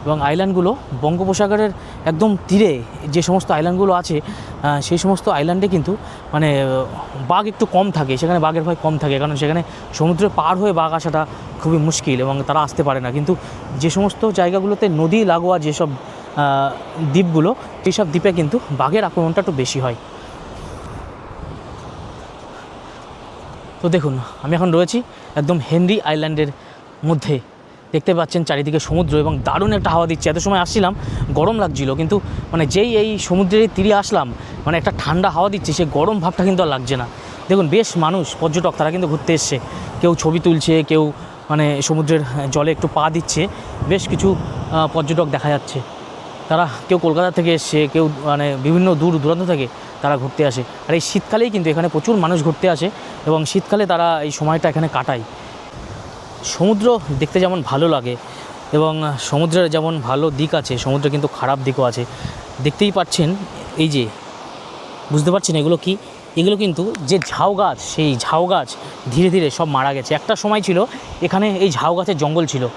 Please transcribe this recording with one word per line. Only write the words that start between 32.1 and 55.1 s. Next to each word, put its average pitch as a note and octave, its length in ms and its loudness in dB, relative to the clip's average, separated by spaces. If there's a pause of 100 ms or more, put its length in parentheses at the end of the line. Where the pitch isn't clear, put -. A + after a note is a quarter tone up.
মানে, E3 140 2
যেই A3 300 2
এই G#3+ 220 2
সমুদ্রের F#3+ 560 4
তীরে G3+ 200 4
আসলাম, F3+ 400 2 (320)
মানে, E3 120 2
একটা F#3+ 200 2
ঠান্ডা F3 320 2
হাওয়া E3+ 180 2
দিচ্ছে, D#3+ 240 -2
সে F3 120 2
গরম E3 360 2
ভাবটা F3+ 240 0
কিন্তু F#3 180 4
আর E3 60 2
লাগছে C3 280 -2
না। B2 100 -4 (420)
দেখুন F#3 200 4
বেশ G3+ 280 2
মানুষ, E3 440 0
পর্যটক, E3 380 2
তারা D#3 120 2
কিন্তু F3+ 180 -2
ঘুরতে D#3 260 0
এসছে, C#3+ 240 0 (420)
কেউ F3 140 4
ছবি D#3+ 260 0
তুলছে, D#3+ 420 4
কেউ, D3+ 300 2 (380)
মানে, D3 320 2
সমুদ্রের D#3 380 2 (320)
জলে D3+ 180 2
একটু D#3 240 0
পা D#3 160 4
দিচ্ছে। D#3+ 380 0 (400)
বেশ F#3 200 0
কিছু, F#3 280 2
আহ, - 560 -2
পর্যটক D#3+ 360 2
দেখা C#3+ 200 -2
যাচ্ছে, C#3+ 320 -2 (680)
তারা D#3+ 200 2 (200)
কেউ F3+ 100 4
কলকাতা E3+ 320 2
থেকে E3+ 240 2
এসছে, D3+ 380 2
কেউ, D#3+ 180 4 (140)
মানে, C#3+ 380 0
বিভিন্ন F3 320 4
দূর D#3+ 240 2
দূরান্ত D#3+ 240 2
থেকে E3 240 0 (360)
তারা D3 140 2
ঘুরতে C3+ 300 0
আসে। B2+ 160 0 (260)
আর D3+ 60 2
এই E3+ 60 2
শীতকালেই A3 500 0
কিন্তু F3+ 200 0
এখানে E3 180 0
প্রচুর D#3+ 280 2
মানুষ E3+ 260 2
ঘুরতে E3 280 2
আসে E3 200 0 (360)
এবং D#3 180 2
শীতকালে G3+ 420 0
তারা E3+ 360 2
এই D3+ 80 -4
সময়টা D#3 380 0
এখানে D#3 200 0
কাটায়। C3 320 -2 (1200)